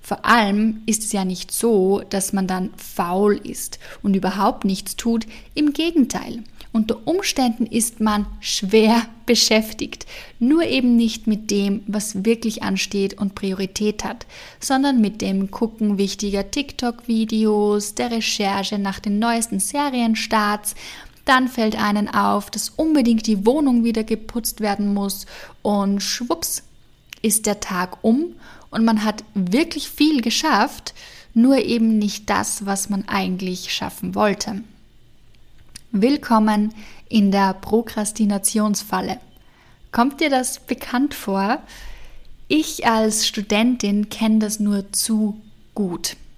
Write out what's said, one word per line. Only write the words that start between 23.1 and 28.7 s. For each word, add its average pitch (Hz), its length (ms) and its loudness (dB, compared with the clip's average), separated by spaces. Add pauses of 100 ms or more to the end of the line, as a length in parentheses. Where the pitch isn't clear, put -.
die 202 180 2
Wohnung 254 380 4
wieder 226 200 0
geputzt 220 580 -4
werden 202 320 0
muss 202 320 -2 (360)
und 202 400 0
schwupps - 600 -4 (580)
ist 208 240 0
der 202 140 0
Tag 180 440 -6
um 285 300 2 (380)